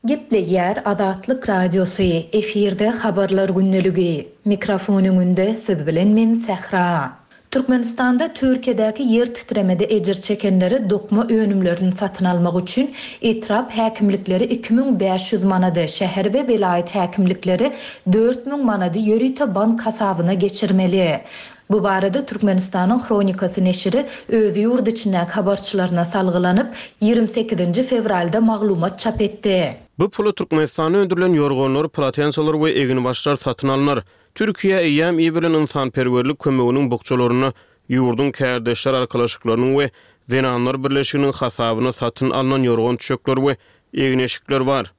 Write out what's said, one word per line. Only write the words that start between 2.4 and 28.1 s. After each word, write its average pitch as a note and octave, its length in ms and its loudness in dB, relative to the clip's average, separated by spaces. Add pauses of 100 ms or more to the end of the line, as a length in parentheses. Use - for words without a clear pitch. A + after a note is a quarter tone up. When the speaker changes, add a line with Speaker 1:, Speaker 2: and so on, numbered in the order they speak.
Speaker 1:
habarlar G3 600 0
günneligi. F#3 760 0 (180)
Mikrofonyň F#3+ 760 2
ünde F#3 340 2 (100)
siz D#3 220 -2
bilen E3 200 2
men A3+ 280 4 (120)
Sähra. F3 640 -2 (400)
Türkmenistanda B3+ 760 0
Türkiýedäki B3+ 760 0
ýer A#3 300 2
titremede F#3+ 520 0
ejir G3 360 0
çekenleri G3 680 0
dokma G#3 400 0
önümlerini F#3+ 640 2
satyn F#3 340 -4
almak F3 360 2
üçin B3+ 340 -2 (260)
etrap A3+ 500 -2
häkimlikleri G#3 720 0
iki A#3 300 -2
müň B3+ 260 2
beş F#3 340 0
ýüz F#3+ 120 0
manady, F#3 420 2
şäher F#3 360 -2
we A#3+ 240 0
belaýat F#3 480 2
häkimlikleri F#3 800 0 (400)
dört A#3+ 340 2
müň C#4+ 160 -4
manady F#3+ 360 0
ýörüýte A3+ 560 0
bank A3+ 260 2
hasabyna F#3+ 520 0
geçirmeli. F#3 880 2 (500)
Bu G3+ 120 2
barada G3 420 0
Türkmenistanyň G3 840 0
Kronikasy F#3+ 560 0
neşiri F#3 420 0 (220)
öz G#3 300 2
ýurt A3+ 320 2
içindäki F#3 420 -2
habarçylaryna F#3 760 0
salgylanyp, F#3 640 0 (340)
ýigirmi A3+ 260 2
sekizinji G#3 560 -2
fevralda G3+ 580 0